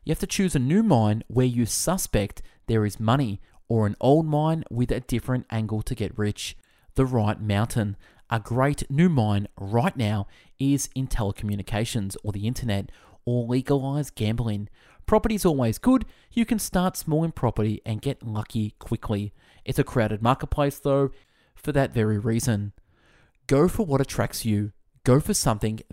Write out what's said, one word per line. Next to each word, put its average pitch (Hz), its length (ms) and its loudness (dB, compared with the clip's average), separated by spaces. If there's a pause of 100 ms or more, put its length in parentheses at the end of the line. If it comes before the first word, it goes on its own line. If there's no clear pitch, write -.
You 151 60 0
have - 80 -2
to 190 80 -4
choose 190 280 0
a 147 40 2
new 147 220 2
mine 113 460 4
where 127 180 2
you 120 200 0
suspect - 760 -2 (260)
there 110 180 2
is 104 140 -4
money, 113 420 0 (260)
or 113 180 2
an 104 140 0
old 151 260 4
mine 156 460 0
with 120 200 0
a 120 100 -2
different 127 480 -2
angle 110 340 -4
to - 120 -6
get - 220 -6
rich. - 400 -4 (380)
The 131 100 4
right 110 340 0
mountain. 104 580 0 (340)
A 117 80 2
great 131 520 -2
new 165 180 4
mine 107 380 2 (120)
right 117 380 0
now 107 300 0 (320)
is 139 340 0
in 131 140 -4
telecommunications 104 1160 -2
or 104 80 -4
the 101 160 -4
internet 107 440 -2 (340)
or 120 200 0
legalized 135 680 0
gambling. 107 540 -2 (380)
Property's 214 380 2
always 135 340 2
good. 254 260 4 (260)
You 233 140 0
can 220 140 0
start - 360 0
small 156 280 -2
in 165 80 -2
property 110 540 0
and 110 160 -6
get 139 200 -4
lucky 107 560 -4
quickly. 104 560 -4 (320)
It's - 140 -2
a 139 40 6
crowded 107 380 0
marketplace 139 560 0
though, 139 320 0 (460)
for - 160 -8
that 139 220 2
very 107 260 2
reason. 110 540 -2 (720)
Go 143 200 4
for 202 180 0
what 135 160 2
attracts - 440 -4
you. 104 280 0 (300)
Go 127 160 6
for - 140 0
something 110 460 0 (140)